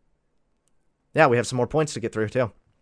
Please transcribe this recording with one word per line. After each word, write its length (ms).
Yeah, 140
we 80
have 100
some 100
more 120
points 260
to 60
get 120
through 180
too. 200